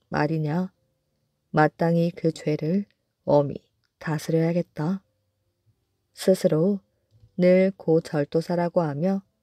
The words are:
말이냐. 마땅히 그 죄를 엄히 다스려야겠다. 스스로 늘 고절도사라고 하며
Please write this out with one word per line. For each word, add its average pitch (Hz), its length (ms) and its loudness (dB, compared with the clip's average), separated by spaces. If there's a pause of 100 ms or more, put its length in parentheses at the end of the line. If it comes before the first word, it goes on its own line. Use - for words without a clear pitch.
말이냐. 156 640 -2 (800)
마땅히 170 600 0
그 165 220 -2
죄를 160 540 -4 (400)
엄히 143 300 2 (420)
다스려야겠다. 165 1040 -2 (1120)
스스로 185 680 0 (560)
늘 185 400 4
고절도사라고 165 1040 0
하며 165 420 -2 (200)